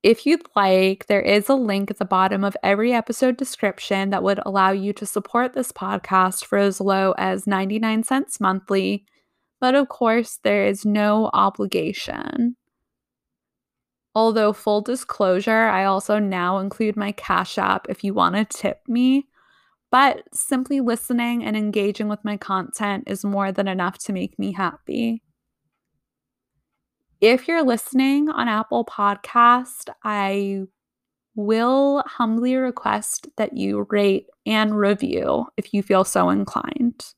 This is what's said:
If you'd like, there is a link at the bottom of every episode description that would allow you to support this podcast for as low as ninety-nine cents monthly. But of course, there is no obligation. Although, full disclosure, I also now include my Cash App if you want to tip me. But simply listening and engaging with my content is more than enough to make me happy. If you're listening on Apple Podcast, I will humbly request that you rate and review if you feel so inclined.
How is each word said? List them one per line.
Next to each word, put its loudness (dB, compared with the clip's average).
If 4
you'd 2
like, 2
there 2
is 2
a 6
link -2
at -8
the -4
bottom 2
of -2
every 2
episode 0
description -4
that -2
would 0
allow 2
you -2
to -10
support -2
this -4
podcast -2
for -2
as 2
low 2
as -2
ninety-nine 0
cents -2
monthly. -2
But 2
of 4
course, 0
there 4
is 0
no 2
obligation. -2
Although, 4
full 0
disclosure, 0
I 2
also 0
now -2
include -4
my -2
Cash -4
App -2
if -8
you -4
want 2
to 0
tip -6
me. 2
But 4
simply -2
listening -2
and -2
engaging -2
with -6
my -4
content -4
is -6
more -2
than -2
enough -4
to -6
make -6
me -4
happy. -4
If 4
you're 2
listening 2
on -2
Apple -2
Podcast, 2
I -2
will 2
humbly 0
request -4
that -2
you -2
rate 2
and 0
review 0
if -6
you 2
feel 4
so 2
inclined. -2